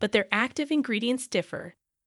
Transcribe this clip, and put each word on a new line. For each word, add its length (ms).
but 120
their 180
active 400
ingredients 580
differ. 480